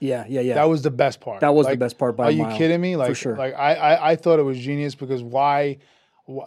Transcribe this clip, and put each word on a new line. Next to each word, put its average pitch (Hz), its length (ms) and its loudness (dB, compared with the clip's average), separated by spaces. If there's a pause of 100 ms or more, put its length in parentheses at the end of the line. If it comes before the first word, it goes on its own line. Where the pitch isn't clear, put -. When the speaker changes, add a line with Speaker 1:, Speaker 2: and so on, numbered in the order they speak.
Speaker 1:
Yeah, 131 280 -4
yeah, 131 140 -2
yeah. 123 120 0
Speaker 2:
That 151 140 4
was 160 140 0
the 151 80 0
best 131 300 -2
part. 110 200 -12
Speaker 1:
That 147 140 4
was 151 120 4
the 135 60 0
Speaker 2:
Like, 131 60 -2
Speaker 1:
best 123 200 -2
part 123 180 -2
by 123 100 -2
Speaker 2:
are - 20 6
Speaker 1:
a 151 40 4
Speaker 2:
you 151 100 0
Speaker 1:
mile. 113 160 -4
Speaker 2:
kidding 165 220 2
me? 180 140 -2
Speaker 1:
For 165 40 -2
Speaker 2:
Like, 123 180 0
Speaker 1:
sure. 117 200 -6
Speaker 2:
like, 131 180 -6
I, 147 200 2
I, 156 360 2
I 165 60 4
thought 160 220 4
it 151 40 4
was 135 160 -2
genius 143 360 -6
because 131 280 -6
why, 139 560 0 (500)
wh-, 135 180 -12